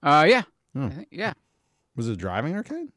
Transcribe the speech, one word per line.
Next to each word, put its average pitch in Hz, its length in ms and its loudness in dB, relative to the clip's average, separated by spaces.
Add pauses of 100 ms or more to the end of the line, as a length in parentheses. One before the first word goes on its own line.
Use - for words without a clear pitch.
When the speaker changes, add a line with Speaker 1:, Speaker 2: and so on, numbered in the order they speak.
Speaker 1:
Uh, 151 260 6
yeah. 247 140 4 (300)
Speaker 2:
Hmm. 139 120 -4
Speaker 1:
I 127 40 -4
think, 139 220 -14
yeah. 196 220 -8 (600)
Speaker 2:
Was 117 120 -4
it 113 60 -4
a 98 40 -8
driving 98 380 -4
arcade? 302 420 -10